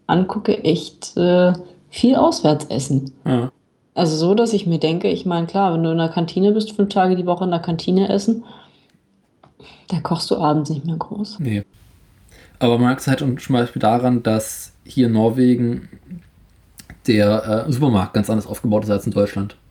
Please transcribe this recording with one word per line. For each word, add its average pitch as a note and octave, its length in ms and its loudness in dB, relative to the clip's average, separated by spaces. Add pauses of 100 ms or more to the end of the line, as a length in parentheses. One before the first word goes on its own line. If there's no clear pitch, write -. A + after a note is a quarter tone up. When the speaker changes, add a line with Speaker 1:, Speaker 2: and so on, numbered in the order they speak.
Speaker 1:
angucke, F#3+ 580 0
echt, - 520 -4
äh, F3+ 360 4 (380)
viel B3+ 260 2
auswärts D3+ 500 2
essen. C3+ 460 -4 (120)
Speaker 2:
Ja. B2+ 280 -2 (420)
Speaker 1:
Also D#3+ 220 0
so, E3+ 180 2
dass A3+ 180 2
ich G3+ 140 -2
mir E3 120 0
denke, E3+ 300 -2
ich F3 160 -2
meine, E3+ 220 -2
klar, G3 260 0
wenn E3 100 0
du E3 80 0
in E3 80 0
der E3 120 0
Kantine F#3 420 0
bist, G#3+ 200 -2
fünf G3+ 200 -2
Tage F#3 240 2
die F3+ 80 -4
Woche F3 200 -2
in F#3 60 -2
der E3+ 100 0
Kantine F3+ 480 0
essen, G3+ 360 0 (1400)
da E3+ 120 -2
kochst - 300 -4
du - 60 4
abends D3+ 340 0
nicht D3 140 -4
mehr E3 120 -4
groß. G#3 420 -10
Speaker 2:
Nee. G#2+ 260 -2 (960)
Aber A#2+ 200 4
man B2 100 4
merkt C3 140 0
es - 40 -4
halt C3+ 140 2
zum C3 160 -2 (180)
Beispiel A#2+ 260 -2
daran, A#2+ 420 2
dass - 500 -2 (120)
hier B2 220 2
in A2+ 60 2
Norwegen A#2+ 760 2 (1160)
der, G#2+ 640 0
äh, D3+ 40 -2
Supermarkt A#2+ 420 0
ganz G#2+ 140 0
anders A2 180 -2
aufgebaut G#2 380 -2
ist G#2+ 60 -6
als G2+ 160 -2
in A2 60 -4
Deutschland. G2+ 440 -2 (140)